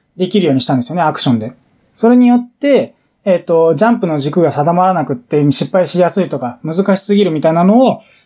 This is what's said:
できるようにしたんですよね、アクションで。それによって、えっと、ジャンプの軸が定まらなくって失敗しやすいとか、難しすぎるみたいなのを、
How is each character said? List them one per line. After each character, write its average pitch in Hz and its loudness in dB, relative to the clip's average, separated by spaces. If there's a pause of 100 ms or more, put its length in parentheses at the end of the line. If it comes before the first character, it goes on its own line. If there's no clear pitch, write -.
(160)
で 180 -4
き 208 0
る 175 0
よ 143 2
う - 2
に 131 0
し - -2
た 143 -2
ん - 0
で 123 -2
す - -6
よ 160 -8
ね、 175 -2
ア 151 0
ク - -6
シ 135 -2
ョ - 2
ン 117 0
で。 110 -10 (420)
そ 226 0
れ 247 4
に 247 4
よ 240 4
っ 247 -4
て、 254 -2 (300)
え 185 0
っ 170 -6
と、 165 2
ジ 180 0
ャ 233 2
ン 226 -2
プ 190 -4
の 156 -2
軸 147 -2
が 151 2
定 147 -2
ま 180 0
ら 185 2
な 160 -2
く 131 -6
っ - -12
て 147 -4
失 - -2
敗 180 0
し 175 -4
や 175 2
す 202 -2
い 175 -2
と 143 -6
か、 120 -10
難 185 -2
し - 0
す 202 0
ぎ 202 2
る 180 -2
み 156 -4
た 160 0
い - 0
な 170 2
の 226 4
を、 - -2 (260)